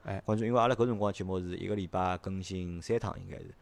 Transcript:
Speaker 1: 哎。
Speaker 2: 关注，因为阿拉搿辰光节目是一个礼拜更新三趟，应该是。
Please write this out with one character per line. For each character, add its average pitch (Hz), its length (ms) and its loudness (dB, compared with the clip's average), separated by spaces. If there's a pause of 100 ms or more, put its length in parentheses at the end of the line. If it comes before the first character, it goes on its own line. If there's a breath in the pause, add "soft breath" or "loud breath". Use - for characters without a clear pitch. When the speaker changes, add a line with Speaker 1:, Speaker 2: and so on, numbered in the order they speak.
Speaker 1:
哎。 98 200 -4
Speaker 2:
关 107 120 2
注， 110 80 0
因 117 80 2
为 123 60 6
阿 117 100 6
拉 127 60 4
搿 117 100 6
辰 120 120 2
光 101 140 2
节 - 120 -4
目 92 160 -2
是 90 180 -4
一 95 100 -4
个 104 80 0
礼 98 100 0
拜 90 340 0
更 95 220 -4
新 90 400 -6
三 113 160 0
趟， 104 220 -2
应 95 100 -12
该 - 100 -10
是。 - 220 -14